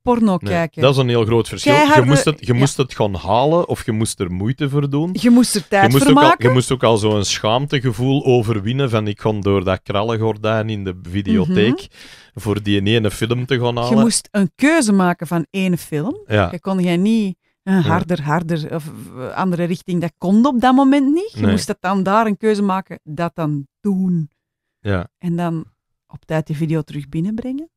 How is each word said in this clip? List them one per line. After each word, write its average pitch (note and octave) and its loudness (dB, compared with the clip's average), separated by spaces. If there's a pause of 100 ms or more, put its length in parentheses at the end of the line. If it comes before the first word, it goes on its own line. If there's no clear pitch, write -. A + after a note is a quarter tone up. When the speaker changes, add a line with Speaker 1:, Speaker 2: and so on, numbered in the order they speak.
Speaker 1:
porno A3+ 2
Speaker 2:
Nee, G2+ -6
Speaker 1:
kijken. E3 -4
Speaker 2:
dat C3+ 6
is C3 2
een C3 2
heel A#2 2
groot A2+ 0
verschil. C#4+ 0
Je D4 6
Speaker 1:
Keiharde, D4 6
Speaker 2:
moest - 4
het, D3+ -2
je A#2+ 0
Speaker 1:
ja. A#2+ 2
Speaker 2:
moest C#3 2
het C3 -2
gaan G#2 0
halen B2 0
of - -6
je A#2 -4
moest A2 -4
er F2+ -4
moeite A#2 -4
voor C#3+ -2
doen. D3+ -2 (120)
Speaker 1:
Je B3 4
moest A#3+ 4
er G3 -6
tijd G3 2
Speaker 2:
Je - 4
moest C3+ 4
Speaker 1:
voor C4+ 6
Speaker 2:
ook C4+ 8
al, D#4 6
Speaker 1:
maken. E4+ 2
Speaker 2:
je - 4
moest B2+ 0
ook B2+ -2
al A2+ 4
zo'n G#2 0
schaamtegevoel C3 -2
overwinnen A#2+ 0
van G#2+ 0
ik G#2 -6
kon G#2+ -2
door G2 2
dat F#2 -2
krallengordijn A2 -2
in G#2 -6
de F#2 -8 (100)
videotheek A#2 0
Speaker 1:
Mhm. - -20
Speaker 2:
voor G2+ -4
die G2+ 0
ene G#2+ 2
film A#2+ -4
te B2+ -2
gaan A#2+ -2
halen. A#2+ 0
Speaker 1:
Je A3 4
moest - 0
een G3 -2
keuze C#4+ 2
maken F3 0
van E3+ -2
één F#3 -2
film. F3+ -6 (100)
Speaker 2:
Ja. G2+ 2
Speaker 1:
Je F3 -10
kon F#3+ -4
jij F3 0
niet, G#3 0 (260)
eh, F#3+ 0
Speaker 2:
Ja. F#3 4
Speaker 1:
harder, E3 -2
harder D#3 -4
of, D#3 -8 (320)
eh, B2+ -12
andere F3 -2
richting. F3 -4
Dat E3+ -4
kon G#3 2
op B3+ 0
dat B3+ 4
moment C#4 4
niet. G4+ -2
Je - -6
Speaker 2:
Nee. - 2
Speaker 1:
moest G3+ 0
dat G#3 -6
dan F#3+ -2
daar G#3 2
een G#3 -2
keuze G#3+ 0
maken, F#3+ -4
dat D#3+ -8
dan D3 -4 (140)
doen. F#3 -2 (500)
Speaker 2:
Ja. F#2+ -2 (100)
Speaker 1:
En E3+ -4
dan E3 -4 (420)
op - -20
tijd D#3 -4
die D#3 -6
video D#3+ -2
terug C#3+ -12
binnenbrengen. A#3 -6